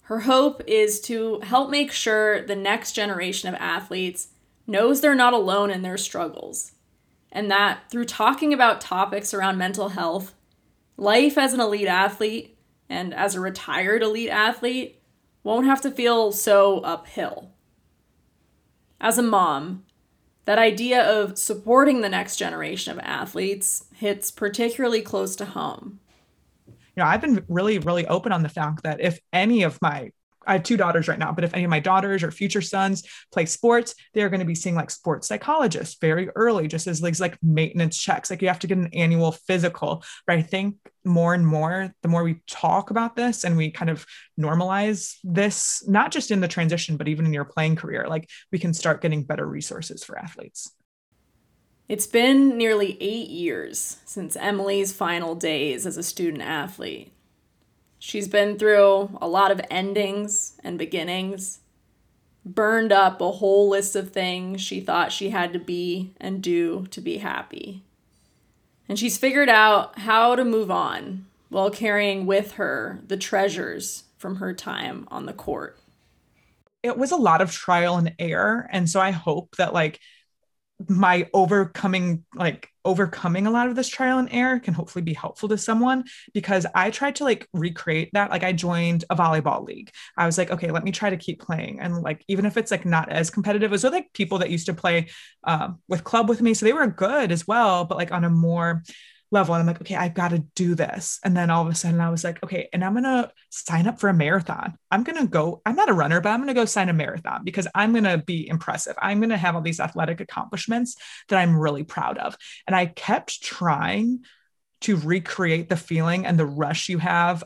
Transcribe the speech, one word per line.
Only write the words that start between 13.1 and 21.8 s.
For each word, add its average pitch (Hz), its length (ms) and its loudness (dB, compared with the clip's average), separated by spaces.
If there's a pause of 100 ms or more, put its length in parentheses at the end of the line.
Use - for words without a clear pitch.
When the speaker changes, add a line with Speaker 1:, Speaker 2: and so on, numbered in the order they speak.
Speaker 1:
as 196 220 -2
a 185 40 -4
retired 185 640 -2
elite 220 280 -2
athlete 240 680 -2 (440)
won't 233 220 2
have 269 140 4
to 277 120 -2
feel 233 400 2
so 202 480 4
uphill. - 720 -8 (1500)
As 220 160 2
a 240 60 2
mom, 185 640 0 (600)
that 208 140 4
idea 226 460 4
of 208 340 2
supporting 240 600 4